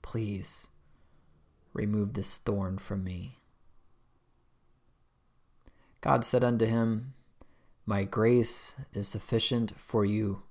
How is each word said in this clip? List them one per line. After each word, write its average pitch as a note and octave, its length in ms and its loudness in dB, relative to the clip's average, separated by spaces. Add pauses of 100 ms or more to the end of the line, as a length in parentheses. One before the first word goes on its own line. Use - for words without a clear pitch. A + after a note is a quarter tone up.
please G2+ 640 -6 (1040)
remove G#2 400 -2
this - 240 -2
thorn G2 400 -2
from G2 260 -6
me." F#2 360 -8 (2500)
God C3 220 2
said B2 200 2
unto A#2 220 4
him, A2+ 500 0 (720)
"My G2+ 160 0
grace A2+ 720 2 (180)
is G2+ 140 -4
sufficient A2+ 720 0
for G#2+ 260 2
you G2+ 460 0